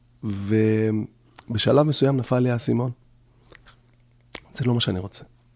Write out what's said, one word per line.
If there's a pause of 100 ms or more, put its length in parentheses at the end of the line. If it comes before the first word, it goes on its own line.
(240)
ובשלב
מסוים
נפל
לי
האסימון. (1600)
זה
לא
מה
שאני
רוצה. (320)